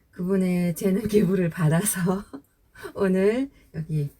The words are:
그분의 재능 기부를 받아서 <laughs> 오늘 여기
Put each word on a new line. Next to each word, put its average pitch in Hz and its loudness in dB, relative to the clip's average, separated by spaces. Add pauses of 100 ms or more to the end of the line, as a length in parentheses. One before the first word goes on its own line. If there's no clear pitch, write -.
(120)
그분의 180 0
재능 202 -2
기부를 185 2
받아서 185 0 (380)
<laughs> - -16
오늘 202 0 (240)
여기 156 -4